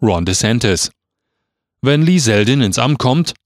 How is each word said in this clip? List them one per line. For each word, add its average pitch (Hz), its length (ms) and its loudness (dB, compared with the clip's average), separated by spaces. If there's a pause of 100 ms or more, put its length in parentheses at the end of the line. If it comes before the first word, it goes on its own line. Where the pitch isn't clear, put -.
Ron 90 220 0
DeSantis. 104 680 -2 (920)
Wenn 147 220 0
Lee 180 160 2
Zeldin 117 440 2
ins 101 180 -2
Amt 135 180 0
kommt, 143 360 -2 (120)